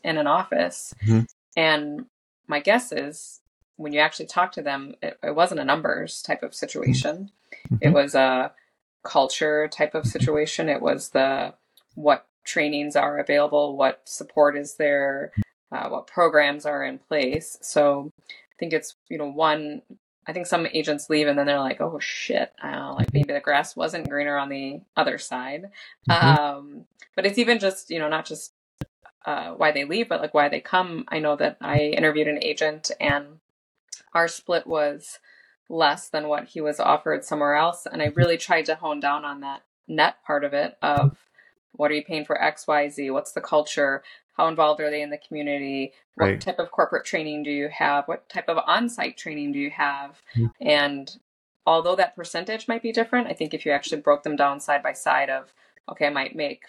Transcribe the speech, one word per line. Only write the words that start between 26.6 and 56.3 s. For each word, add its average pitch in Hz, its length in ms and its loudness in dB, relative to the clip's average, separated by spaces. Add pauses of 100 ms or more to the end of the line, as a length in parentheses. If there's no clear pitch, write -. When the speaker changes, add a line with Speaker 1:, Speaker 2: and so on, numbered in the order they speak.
Speaker 1:
but 190 120 0
it's 202 100 0
even 233 220 4
just, 190 320 -2
you 165 80 -4
know, 151 100 -2
not 160 160 -2
just, - 260 -14 (760)
uh, 160 260 -4
why 160 200 2
they 139 140 0
leave, 214 240 -2
but, 170 120 0
like, 151 120 -6
why 147 160 6
they 143 120 -4
come. 175 480 -2
I 160 100 -2
know 151 160 2
that 151 260 -2
I 147 180 0 (160)
interviewed 151 320 2
an 147 160 -2
agent 151 460 -2 (100)
and 143 400 -2 (720)
our 170 140 2
split - 380 -2
was 147 540 -4 (500)
less 156 400 0
than 151 180 -4
what 147 180 -2
he - 160 -10
was 147 180 -2
offered 151 440 0
somewhere 147 320 0
else. 165 360 0
And 156 100 -4
I 147 60 2
Speaker 2:
Mm-hmm. 147 120 -4
Speaker 1:
really 170 180 6
tried 165 280 0
to 156 100 0
hone 151 240 -6
down 143 260 -2
on 143 160 -10
that 139 200 -10 (260)
net 156 280 2 (100)
part 147 180 0
of 143 100 -2
it, 143 280 0
of 143 360 4 (560)
what 147 180 0
are 151 40 0
you 151 80 -2
paying 151 220 -6
for - 160 -2
X, - 260 -2
Y, 147 220 2
Z? 139 220 -6
What's 139 220 -4
the 156 80 -6
culture? 147 600 0 (360)
How 165 100 2
involved 156 340 2
are 151 80 -2
they 147 120 -4
in 147 100 -8
the 147 60 -8
community? 143 760 -6 (220)
What 104 120 2
Speaker 2:
Right. 98 140 0
Speaker 1:
type - 180 -6
of 170 120 -4
corporate - 340 0
training 151 380 -4
do 147 80 -6
you 143 180 -2
have? 143 380 0
What - 220 -8
type - 180 -8
of 165 180 0
on-site 202 520 0
training 147 360 -6
do 143 60 -4
you 143 120 -4
have? 143 500 -4 (140)
Speaker 2:
Mm-hmm. 117 120 2 (140)
Speaker 1:
And 143 560 0 (480)
although 165 300 4
that 185 200 2
percentage 190 520 -6
might 226 160 -2
be 226 100 -2
different, 233 340 0
I - 60 -6
think 160 200 -6
if 156 120 -6
you 151 60 0
actually 147 300 -2
broke 147 220 4
them 151 120 -4
down 143 240 2
side - 240 0
by 143 100 -4
side 139 360 0
of, 131 240 -6 (360)
okay, - 180 -2
I - 20 4
might 135 260 -4